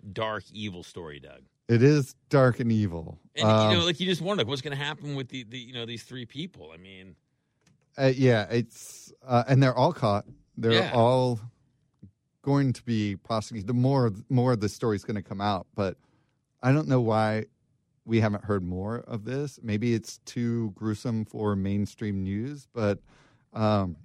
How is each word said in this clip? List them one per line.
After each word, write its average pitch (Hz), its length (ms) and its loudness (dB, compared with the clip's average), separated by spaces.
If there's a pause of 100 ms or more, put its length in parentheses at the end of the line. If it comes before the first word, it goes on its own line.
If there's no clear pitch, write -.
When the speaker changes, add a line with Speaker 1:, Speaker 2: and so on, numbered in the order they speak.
(120)
Speaker 1:
dark, 107 400 -6
evil 95 300 -10
story, 78 380 -14
Doug. 69 220 -20 (260)
Speaker 2:
It 117 140 4
is 143 320 4 (160)
dark 131 300 4
and 117 120 0
evil. 87 460 -2 (180)
Speaker 1:
And, 110 100 2
you 110 60 6 (240)
know, 170 40 2
Speaker 2:
Um, 170 60 0
Speaker 1:
like, 175 140 -2
you 185 60 -4
just 180 160 -2
wonder, 185 200 -2
like, 104 60 -4
what's 135 140 -6
gonna 147 120 -8
happen 143 420 -8
with 135 120 -8
the, 127 160 -12
the, 120 140 -14
you 123 160 -16
know, 120 120 -10
these 117 160 -12
three 127 220 -14
people? 117 480 -14
I 82 60 -18
mean 92 360 -20 (840)
Speaker 2:
Uh, 135 200 2
yeah, 120 340 4
it's, - 640 -6 (140)
uh, 123 220 2
and 135 140 6
they're 127 140 4
all 139 160 4
caught. 104 320 0 (320)
They're 113 160 0
Speaker 1:
Yeah. 113 220 2
Speaker 2:
all 123 460 4 (1040)
going 139 300 2
to - 120 -12
be 104 320 0
prosecuted. 107 520 -6
The 123 60 -2
more, 123 380 4 (160)
more 127 240 4
of 107 80 0
the 104 80 0
story's 104 360 -2
gonna 104 180 -6
come 98 180 -10
out, 101 340 -2
but 98 220 -2 (680)
I 127 100 4
don't 151 160 2
know 131 120 4
why 110 440 2 (600)
we 113 160 2
haven't 104 240 0
heard 101 180 0
more 92 380 -6
of 110 260 -10
this. 139 360 -6
Maybe 110 300 0
it's - 320 -4
too 117 500 -4
gruesome 110 520 -4
for 104 280 -2
mainstream 101 680 -2
news, 117 500 -6
but, 101 280 -2 (520)
um, 104 520 0